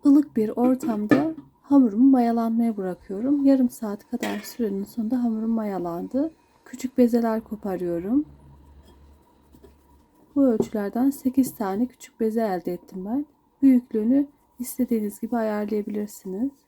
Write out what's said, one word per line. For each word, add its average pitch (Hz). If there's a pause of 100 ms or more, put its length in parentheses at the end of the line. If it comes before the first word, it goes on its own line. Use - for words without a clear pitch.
(140)
Ilık 294
bir 214
ortamda 247 (260)
hamurumu 254
mayalanmaya 233
bırakıyorum. 202
Yarım 269
saat 208
kadar 208
sürenin 202
sonunda 233
hamurum 226
mayalandı. 202 (340)
Küçük 247
bezeler 233
koparıyorum. 190 (2000)
Bu 277
ölçülerden 220
sekiz 262
tane 202
küçük -
beze 220
elde 180
ettim 185
ben. 262 (360)
Büyüklüğünü 254 (320)
istediğiniz 233
gibi 233
ayarlayabilirsiniz. 208 (160)